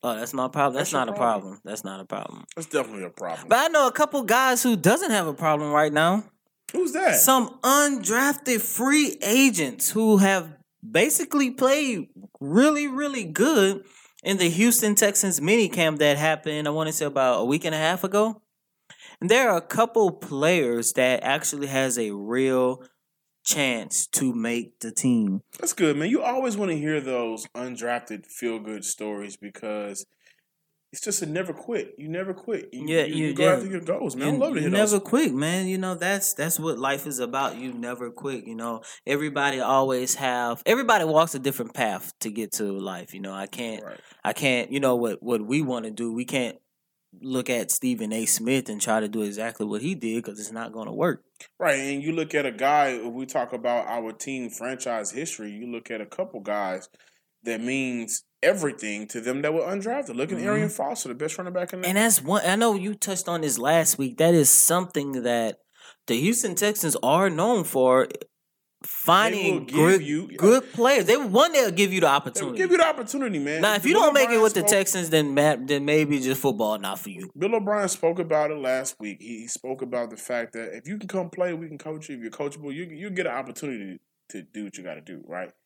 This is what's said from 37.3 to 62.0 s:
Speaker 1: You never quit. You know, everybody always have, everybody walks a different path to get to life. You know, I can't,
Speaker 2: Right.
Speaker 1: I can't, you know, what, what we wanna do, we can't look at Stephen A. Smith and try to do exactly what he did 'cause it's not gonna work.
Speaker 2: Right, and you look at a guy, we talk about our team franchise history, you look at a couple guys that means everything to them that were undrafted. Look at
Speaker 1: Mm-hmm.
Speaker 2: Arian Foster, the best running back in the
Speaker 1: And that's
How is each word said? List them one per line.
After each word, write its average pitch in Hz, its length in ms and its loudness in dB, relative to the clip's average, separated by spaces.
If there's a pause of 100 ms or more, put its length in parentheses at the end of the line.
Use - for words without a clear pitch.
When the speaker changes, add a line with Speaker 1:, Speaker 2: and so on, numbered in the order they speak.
Speaker 1:
You 127 160 -10
never 120 380 -8
quit. 127 340 -8
You 113 100 -12
know, 113 260 -8 (240)
everybody 139 560 -2
always 131 540 2
have, 123 500 -2
everybody 226 400 2
walks 160 280 4
a 143 60 -6
different 131 340 -4
path 107 380 -4 (100)
to 113 80 -6
get 107 240 -6
to 107 120 -4 (120)
life. 92 360 -10
You 98 80 -14
know, 98 120 -10
I 98 140 -8
can't, 110 360 -8
Speaker 2:
Right. - 160 -16 (260)
Speaker 1:
I 107 80 -2
can't, 127 400 0
you 139 80 0
know, 127 160 2
what, 117 260 -2
what 113 220 0
we 139 160 0
wanna 120 300 -4
do, 113 200 -6
we 120 140 -6
can't 123 320 -4 (640)
look 127 280 -4
at 120 220 -2
Stephen 113 420 -2
A. 110 120 -4
Smith 123 440 0
and 104 120 -8
try 110 180 0
to 107 80 -2
do 107 160 -4
exactly 107 420 -6
what 104 160 -6
he 175 140 -4
did 117 280 -4
'cause 104 160 -12
it's 107 120 -12
not 113 200 -10
gonna 110 220 -12
work. 147 300 -2 (360)
Speaker 2:
Right, 147 200 2
and 139 240 -6
you 160 80 -4
look 160 240 -4
at 143 100 0
a 127 60 -2
guy, 135 460 2 (100)
we 123 180 -8
talk 127 280 -4
about 120 340 -2
our 113 240 -4
team 127 380 -10
franchise 123 600 -6
history, 110 400 -10
you 110 160 -12
look 117 240 -12
at 110 100 -8
a 101 40 -8
couple 123 360 -8
guys 98 480 -4 (540)
that 113 180 -6
means 123 600 -4 (200)
everything 131 640 0
to 117 140 -10
them 127 200 -4
that 151 120 -2
were 160 80 0
undrafted. 208 540 -6
Look 170 160 -4
at 190 60 -6
Speaker 1:
Mm-hmm. - 100 -4
Speaker 2:
Arian 214 220 0
Foster, - 380 -6
the 120 80 -10
best 147 220 -8
running 180 160 -10
back 180 200 -4
in 185 80 -10
the 180 60 -4
Speaker 1:
And 190 100 0
that's 220 240 4